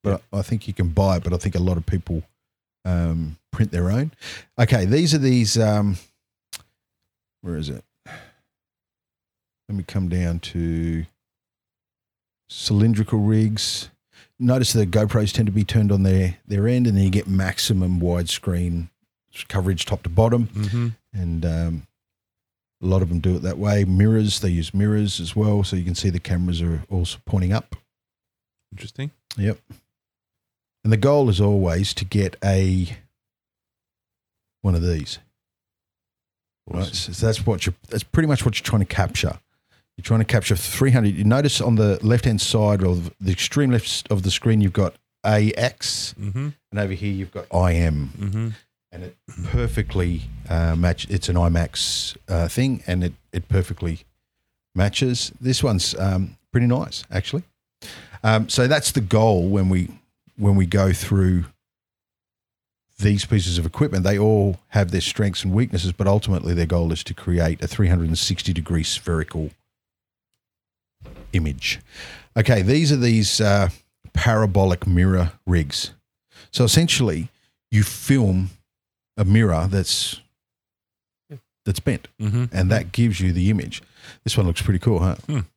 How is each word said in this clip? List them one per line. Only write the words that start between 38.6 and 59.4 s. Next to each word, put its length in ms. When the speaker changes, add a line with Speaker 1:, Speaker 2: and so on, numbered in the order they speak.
Speaker 1:
trying 160
to 60
capture. 520
You're 60
trying 160
to 40
capture 320
three 360
hundred. 240
You 80
notice 360
on 140
the 280
left-hand 380
side 420
of 380
the 100
extreme 420
left 380
of 120
the 80
screen, 320
you've 100
got 220
A 260
X, 640
Speaker 2:
Mm-hmm. 300
Speaker 1:
and 100
over 140
here 180
you've 200
got 120
I 200
M. 420
Speaker 2:
Mm-hmm. 320
Speaker 1:
And 120
it 120
perfectly, 760
uh, 260
match. 340
It's 200
an 80
I 120
max, 680
uh, 200
thing, 400
and 160
it, 80
it 160
perfectly 520
matches. 560
This 220
one's, 340
um, 400
pretty 160
nice, 420
actually. 360
Um, 240
so 180
that's 240
the 100
goal 460